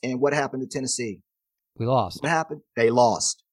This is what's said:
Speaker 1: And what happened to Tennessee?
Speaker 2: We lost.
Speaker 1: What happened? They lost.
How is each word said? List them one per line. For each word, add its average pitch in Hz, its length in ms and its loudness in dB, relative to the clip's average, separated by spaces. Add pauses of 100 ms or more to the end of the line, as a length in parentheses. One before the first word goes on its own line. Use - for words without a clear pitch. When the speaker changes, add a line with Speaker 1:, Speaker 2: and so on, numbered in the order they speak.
Speaker 1:
And 127 160 -4
what 139 140 2
happened 131 360 -4
to - 80 -8
Tennessee? 123 440 -6 (560)
Speaker 2:
We 113 80 -4
lost. 117 360 0
Speaker 1:
What 143 80 -2
happened? 156 320 -2 (140)
They 117 140 4
lost. 117 500 2 (140)